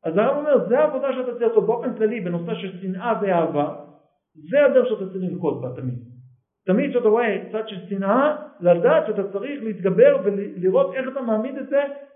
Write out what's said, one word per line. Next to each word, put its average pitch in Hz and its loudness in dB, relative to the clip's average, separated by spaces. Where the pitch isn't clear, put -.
אז 165 -2
הרב 262 2
אומר, 277 0
"זה 247 2
העבודה 277 0
שאתה 247 -6
צריך 233 -6
לעשות 220 2
באופן 240 -2
כללי, 220 0
בנושא 170 -4
של 180 -10
שנאה 190 -4
ואהבה, 160 0
זה 285 6
הדרך 254 4
שאתה 202 -4
צריך 185 -6
לנקוט 147 -4
בה 127 -6
תמיד." 127 -8
תמיד 233 2
כשאתה 240 0
רואה 220 2
צד 220 -6
של 214 -12
שנאה, 208 2
לדעת 180 4
שאתה 190 -4
צריך 220 -8
להתגבר 214 4
ולראות 196 0
איך 262 -4
אתה 269 -6
מעמיד 226 -2
את 262 -10
זה 285 2